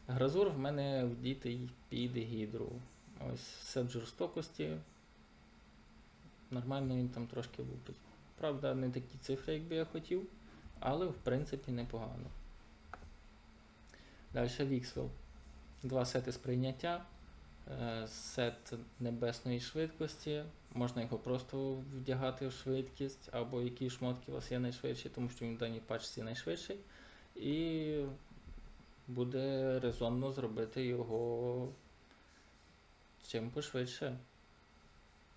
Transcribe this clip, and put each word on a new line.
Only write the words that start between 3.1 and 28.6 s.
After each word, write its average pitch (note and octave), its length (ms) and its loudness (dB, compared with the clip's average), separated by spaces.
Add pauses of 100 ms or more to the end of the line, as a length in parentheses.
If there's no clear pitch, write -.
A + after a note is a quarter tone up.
Ось B2 80 -2
сет - 500 -2
жорстокості. D#3 840 -2 (1700)
Нормально C3 460 0
він B2 120 4
там A#2+ 180 -2
трошки B2 360 -4
лупить. B2+ 340 -6 (420)
Правда, C#3 360 2
не C3 160 4
такі B2 300 -4
цифри, C3+ 340 0
як D3+ 80 -2
би E3 140 -2
я D#3+ 80 4
хотів, F3+ 420 0 (540)
але D#3 260 4
в D3+ 80 0
принципі C3+ 580 2
непогано. A#2+ 580 -2 (2000)
Дальше B2 340 4
Віксвел. C3 440 2 (720)
Два B2+ 220 4
сети B2 280 2
сприйняття, C3 720 2 (640)
е, A#2 400 0
сет - 640 0 (280)
небесної A#2+ 600 2
швидкості, D3+ 840 0 (300)
можна B2 280 2
його A2+ 160 0
просто C3+ 540 0
вдягати C3 760 0
в B2 40 -2
швидкість, C3 800 -2
або B2 300 2
які B2 280 0
шмотки B2+ 420 0
у - 20 -4
вас B2+ 180 -2
є B2 60 2
найшвидші, B2 500 0
тому A#2+ 200 0
що B2 160 -6
він A#2 120 0
в - 20 -8
даній A2+ 220 0
пачці A2+ 420 -4
найшвидший. D#3+ 540 -2 (600)
І D3+ 680 2 (1040)